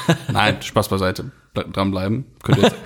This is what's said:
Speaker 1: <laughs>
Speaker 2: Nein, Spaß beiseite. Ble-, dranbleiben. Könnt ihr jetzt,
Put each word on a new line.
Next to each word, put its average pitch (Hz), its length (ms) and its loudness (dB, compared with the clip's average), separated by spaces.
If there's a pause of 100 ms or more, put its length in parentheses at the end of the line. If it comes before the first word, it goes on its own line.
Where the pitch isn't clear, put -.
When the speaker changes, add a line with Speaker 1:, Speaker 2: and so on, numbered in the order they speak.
Speaker 1:
<laughs> 160 260 0
Speaker 2:
Nein, 104 300 4
Spaß - 280 0
beiseite. 95 420 -2 (220)
Ble-, - 180 -4
dranbleiben. 98 540 -2 (160)
Könnt - 180 2
ihr - 40 6
jetzt, - 120 4 (100)